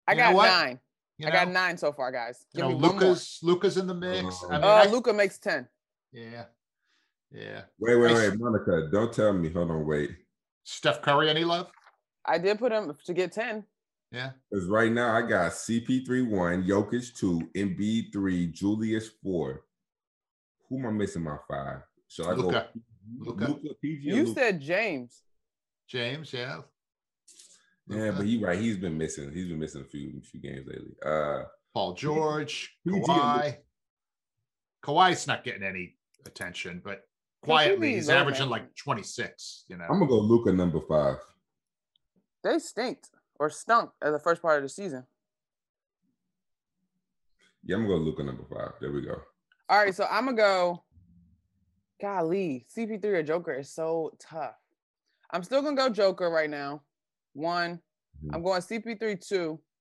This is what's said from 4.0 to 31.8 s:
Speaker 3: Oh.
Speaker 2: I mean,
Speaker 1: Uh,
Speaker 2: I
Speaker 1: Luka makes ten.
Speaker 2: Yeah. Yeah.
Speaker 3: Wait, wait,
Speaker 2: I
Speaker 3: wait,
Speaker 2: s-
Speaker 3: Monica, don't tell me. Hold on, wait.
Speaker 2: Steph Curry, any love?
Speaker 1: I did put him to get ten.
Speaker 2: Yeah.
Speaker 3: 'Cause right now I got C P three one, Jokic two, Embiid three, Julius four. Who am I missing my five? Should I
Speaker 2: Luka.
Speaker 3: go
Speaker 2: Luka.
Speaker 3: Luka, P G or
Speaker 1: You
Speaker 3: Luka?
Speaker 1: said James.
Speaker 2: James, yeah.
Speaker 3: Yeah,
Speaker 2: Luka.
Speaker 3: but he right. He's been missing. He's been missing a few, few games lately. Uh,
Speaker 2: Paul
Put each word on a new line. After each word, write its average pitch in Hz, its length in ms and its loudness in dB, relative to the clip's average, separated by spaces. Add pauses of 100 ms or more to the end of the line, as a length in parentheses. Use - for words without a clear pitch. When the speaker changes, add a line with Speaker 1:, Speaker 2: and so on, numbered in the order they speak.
Speaker 3:
Oh. 180 60 -10
Speaker 2:
I - 60 -4
mean, 151 100 2
Speaker 1:
Uh, - 40 6
Speaker 2:
I 208 180 10
Speaker 1:
Luka 226 260 2
makes 202 260 0
ten. 147 300 -4 (440)
Speaker 2:
Yeah. 117 320 -14 (840)
Yeah. 104 320 -14 (160)
Speaker 3:
Wait, 117 180 6
wait, 120 140 8
Speaker 2:
I 117 40 8
Speaker 3:
wait, 107 180 4
Speaker 2:
s- 107 60 -2
Speaker 3:
Monica, 101 520 2
don't 113 220 2
tell 107 220 4
me. 82 160 0
Hold 85 200 0
on, 78 140 -2
wait. 73 260 0 (540)
Speaker 2:
Steph - 380 -2
Curry, 151 260 4
any 160 160 2
love? 170 260 -2 (540)
Speaker 1:
I 160 140 0
did 196 200 0
put 233 140 0
him 180 320 -4
to 180 100 -6
get 175 180 -2
ten. 220 320 -8 (460)
Speaker 2:
Yeah. 127 200 -8 (200)
Speaker 3:
'Cause 98 160 -2
right 110 240 4
now 120 240 2
I 113 80 4
got 95 300 2
C 117 280 -2
P 127 260 0
three 127 160 0
one, 92 420 0
Jokic 104 500 0
two, 87 260 0 (140)
Embiid 101 580 -2
three, 92 340 -2
Julius 110 640 -2 (140)
four. 73 420 -4 (1040)
Who 131 100 -6
am 127 80 -6
I 110 60 -2
missing 95 320 -2
my 73 120 -6 (100)
five? 69 360 -8 (240)
Should 80 200 -10
I 90 60 0
Speaker 2:
Luka. 127 420 2
Speaker 3:
go - 60 -12 (520)
Speaker 2:
Luka. 180 160 -4
Speaker 3:
Luka, - 340 -6
P 147 180 -6
G 143 120 -4
or - 40 0
Speaker 1:
You 302 100 4
Speaker 3:
Luka? - 140 -2
Speaker 1:
said 202 220 0
James. 160 600 -4 (640)
Speaker 2:
James, 131 460 -8
yeah. 131 280 -8 (1300)
Speaker 3:
Yeah, 98 80 -6
Speaker 2:
Luka. 107 220 -2
Speaker 3:
but 101 80 -2
he 117 120 0
right. 92 200 0
He's 113 200 0
been 87 200 -4
missing. 76 340 -6
He's 90 160 -8
been 80 100 -6
missing 73 240 -8
a - 20 -14
few, 71 380 -12
few - 180 -20
games 67 260 -12
lately. - 280 -14 (100)
Uh, 73 400 -2 (300)
Speaker 2:
Paul 92 200 -2